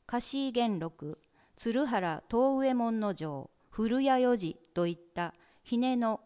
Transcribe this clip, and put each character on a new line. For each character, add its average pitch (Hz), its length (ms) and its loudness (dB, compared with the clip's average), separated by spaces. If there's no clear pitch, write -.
嘉 240 140 -2
志 269 320 -2
元 226 260 0
禄、 156 400 -8
鶴 233 320 0
原 185 440 -2
東 262 260 4
右 269 120 2
衛 254 60 2
門 233 240 0
之 208 160 -2
丞、 151 360 -8
古 226 320 0
谷 262 200 4
四 247 140 4
次 175 200 -6
と 175 140 0
い 170 60 -2
っ - 220 -14
た 170 200 -6
比 - 160 -2
根 254 180 2
の 226 300 0